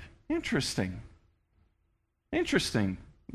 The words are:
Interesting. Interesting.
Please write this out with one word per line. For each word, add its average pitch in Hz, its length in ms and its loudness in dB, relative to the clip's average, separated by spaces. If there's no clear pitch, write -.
Interesting. 123 720 0
Interesting. 123 640 2